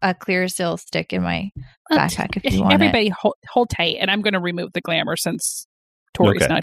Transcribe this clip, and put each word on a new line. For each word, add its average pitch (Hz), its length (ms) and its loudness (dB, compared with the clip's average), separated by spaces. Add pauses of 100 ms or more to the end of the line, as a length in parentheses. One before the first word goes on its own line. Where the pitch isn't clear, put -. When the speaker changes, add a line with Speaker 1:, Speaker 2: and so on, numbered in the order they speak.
Speaker 1:
a 185 100 2
Clearasil 180 680 -2
stick - 320 -6
in 180 120 -2
my 175 260 -2 (400)
Speaker 2:
Uh, 311 80 4
Speaker 1:
backpack - 400 0
if - 160 -2
you 190 80 2
want 190 100 4
it. 285 40 6
Speaker 2:
everybody 233 340 4
hold, 196 240 0 (160)
hold 240 260 2
tight, 170 240 -2
and 190 120 0
I'm 208 100 0
gonna 202 180 0
remove 175 340 -4
the 175 80 -4
glamour 165 360 -2
since - 480 -6 (480)
Tori's - 300 4
Speaker 3:
Okay. - 100 2
Speaker 2:
not - 100 0